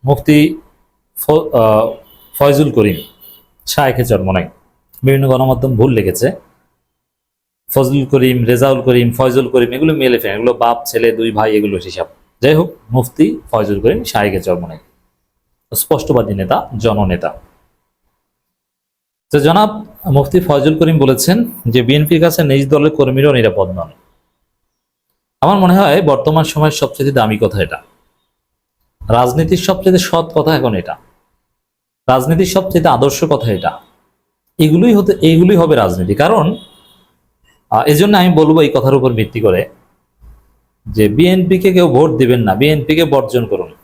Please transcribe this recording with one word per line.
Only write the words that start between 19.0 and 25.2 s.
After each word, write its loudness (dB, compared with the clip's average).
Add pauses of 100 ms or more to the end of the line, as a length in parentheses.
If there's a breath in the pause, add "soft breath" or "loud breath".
তো 2
জনাব 0 (260)
মুফতি 2
ফয়জুল 0
করিম 2
বলেছেন 0 (220)
যে 0
বিএনপির 0
কাছে 0
নিজ 0
দলের 2
কর্মীরাও 2
নিরাপদ 0
নন। -10 (1500)